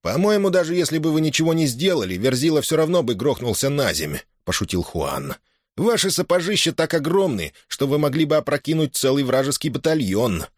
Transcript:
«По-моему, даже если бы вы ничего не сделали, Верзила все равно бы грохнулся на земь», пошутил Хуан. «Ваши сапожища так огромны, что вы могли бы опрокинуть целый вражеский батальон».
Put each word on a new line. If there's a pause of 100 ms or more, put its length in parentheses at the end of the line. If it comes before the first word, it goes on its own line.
«По-моему,
даже
если
бы
вы
ничего
не
сделали,
Верзила
все
равно
бы
грохнулся
на
земь», (260)
пошутил
Хуан. (420)
«Ваши
сапожища
так
огромны, (160)
что
вы
могли
бы
опрокинуть
целый
вражеский
батальон». (120)